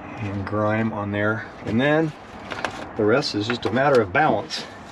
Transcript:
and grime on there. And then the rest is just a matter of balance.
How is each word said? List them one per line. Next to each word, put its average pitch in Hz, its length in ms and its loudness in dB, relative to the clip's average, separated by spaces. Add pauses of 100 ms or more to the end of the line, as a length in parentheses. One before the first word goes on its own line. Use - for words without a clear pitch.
(180)
and 101 280 -6
grime 107 480 0
on 101 180 -4
there. 107 360 0 (180)
And 110 160 2
then 151 300 4 (840)
the 107 100 2
rest 127 280 4
is 104 140 -2
just 117 180 -2
a 104 60 0
matter 131 300 6
of 95 120 0
balance. 135 520 2 (260)